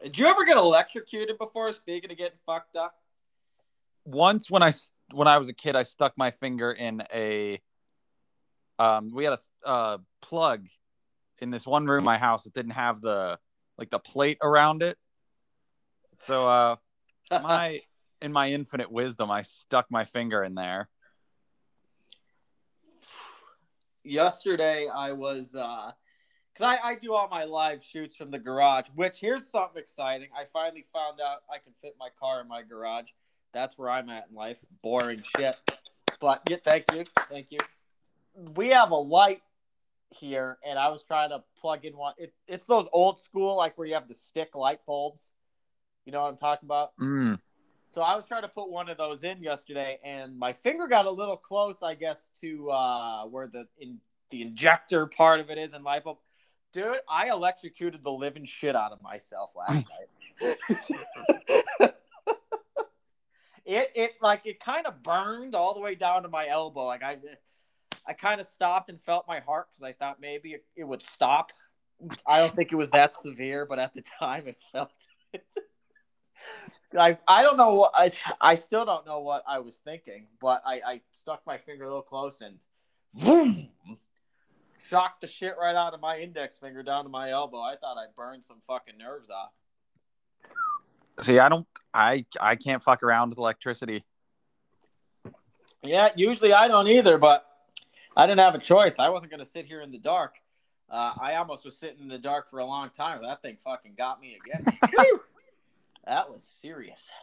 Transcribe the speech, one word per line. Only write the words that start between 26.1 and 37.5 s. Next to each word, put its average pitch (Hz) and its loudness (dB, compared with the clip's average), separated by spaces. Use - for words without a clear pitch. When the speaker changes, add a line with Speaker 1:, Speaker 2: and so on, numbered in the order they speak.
Speaker 1:
'cause 214 -4
I, 247 2
I 233 -6
do 226 -8
all 202 0
my 170 -6
live 156 -4
shoots 156 -14
from 143 -16
the 139 -10
garage, 131 2
which, 180 -4
here's 247 -4
something 180 -6
exciting. 135 -8
I 143 -10
finally 160 -8
found 151 -8
out 143 -6
I 147 -12
can 131 -20
fit 147 -20
my 127 -16
car 131 -6
in 120 -16
my 117 -14
garage. 113 -12
That's 127 -8
where 127 -8
I'm 123 -4
at 110 -14
in 110 -20
life. 113 -12
Boring 117 -2
shit. 135 0
But, 135 2
yeah, 175 -2
thank 156 4
you. 170 -8
Thank 139 -14